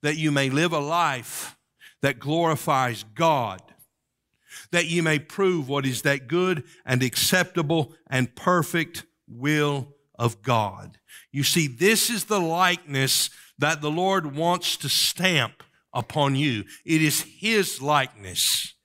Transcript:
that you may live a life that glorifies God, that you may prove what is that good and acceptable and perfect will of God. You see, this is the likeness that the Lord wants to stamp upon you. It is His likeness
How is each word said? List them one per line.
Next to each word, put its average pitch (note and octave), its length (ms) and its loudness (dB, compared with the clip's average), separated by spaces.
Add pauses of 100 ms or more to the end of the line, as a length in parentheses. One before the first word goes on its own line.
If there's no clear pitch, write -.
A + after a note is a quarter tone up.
that D3 160 -2
you D#3 140 0
may C#3 180 2
live D#3+ 220 2
a D#3+ 80 -2
life D3 760 -4 (440)
that C3+ 180 0
glorifies C#3 840 0 (120)
God, B2+ 460 0 (1080)
that F3 140 2
you E3+ 160 0
may D#3 160 2
prove E3+ 500 0
what C#3 180 -2
is B2+ 180 -2
that C#3 240 0
good F3 360 0 (220)
and B2 160 2
acceptable E3 920 0 (120)
and B2+ 280 -2
perfect E3+ 720 0 (220)
will C#3+ 680 -2 (200)
of A#2 260 -2
God. G2+ 580 -2 (320)
You C#3 120 -2
see, D#3 240 2
this F#3 420 2
is A3 160 -4
the G#3 140 0
likeness E3 920 0 (280)
that D3+ 240 0
the D3+ 100 -2
Lord F3 440 0
wants F3 420 -2
to C#3+ 120 -6
stamp E3 760 0 (300)
upon C#3 420 0
you. B2+ 300 -2 (200)
It D#3+ 160 2
is D3+ 200 0
His G3+ 600 -2
likeness C3 920 -2 (120)